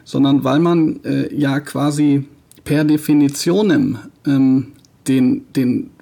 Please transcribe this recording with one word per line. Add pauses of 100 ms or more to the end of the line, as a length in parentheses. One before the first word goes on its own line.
sondern
weil
man,
äh,
ja
quasi (400)
per
Definitionem, (280)
ähm, (400)
den, (100)
den (100)